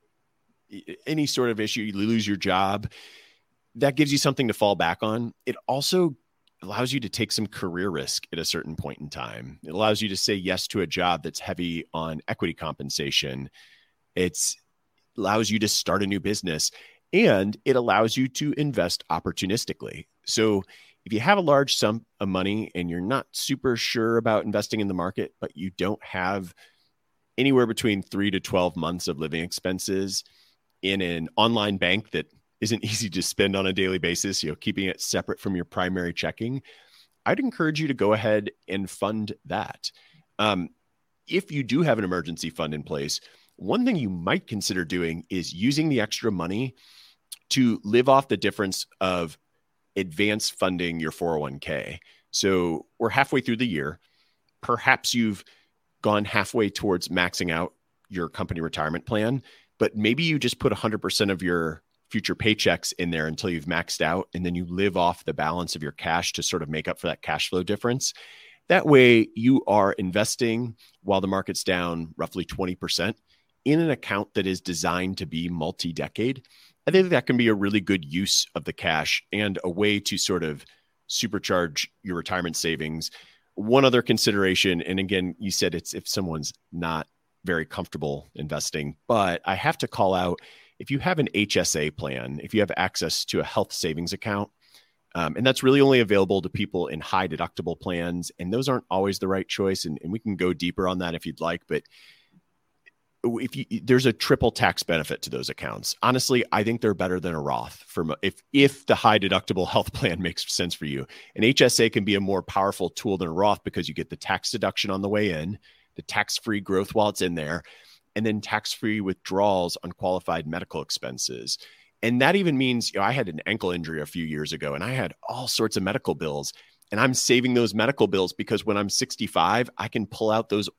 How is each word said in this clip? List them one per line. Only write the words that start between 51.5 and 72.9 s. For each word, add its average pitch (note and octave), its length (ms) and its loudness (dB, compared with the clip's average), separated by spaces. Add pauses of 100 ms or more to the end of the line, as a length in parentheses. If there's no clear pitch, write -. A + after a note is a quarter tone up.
K. D2+ 400 -8 (300)
So F2 560 2 (140)
we're A2+ 100 0
halfway C3+ 320 2
through A#2 160 -2
the B2 100 0
year. D2+ 320 -4 (640)
Perhaps - 540 0
you've A2 280 0 (600)
gone G#2 200 2
halfway G#2 460 0
towards F#2 380 0
maxing F2 440 0
out E2 220 -2 (360)
your F2 200 -4
company E2 320 -6
retirement D#2 460 -4
plan, A#2+ 340 0 (380)
but - 160 2
maybe A2+ 280 4
you D#3+ 140 2
just B2 220 -2
put C3 120 2
a G2+ 40 0
hundred G#2+ 240 -2
percent G2 320 0
of F2+ 100 0
your E2+ 400 0 (300)
future G2 240 -2
paychecks G2+ 640 2
in F2 100 -2
there D#2+ 160 -2
until D#2+ 240 -4
you've D#2+ 160 -4
maxed E2+ 360 -2
out, E2+ 340 0
and F2+ 100 -4
then F2 80 0
you F2 120 -2
live F#2 300 0
off F2 300 0
the D#2+ 80 -4
balance D#2+ 420 -4
of D2+ 60 -10
your D2 120 -4
cash E2+ 400 -2
to E2 100 -6
sort E2+ 180 -2
of D2 80 -8
make D#2 180 -4
up F2 120 -6
for F#2 80 -4
that - 160 -4
cash D#2 260 -4
flow F#2 140 -2
difference. A#2+ 500 -2 (560)
That F3 160 6
way, B2 500 10
you B2 300 4
are G2 280 4
investing A2+ 840 -2 (240)
while F#2+ 200 2
the G2 60 -2
market's F#2+ 360 -2
down E2+ 520 -2
roughly E2 300 -6
twenty F#2 300 -4
percent F2+ 420 -2 (480)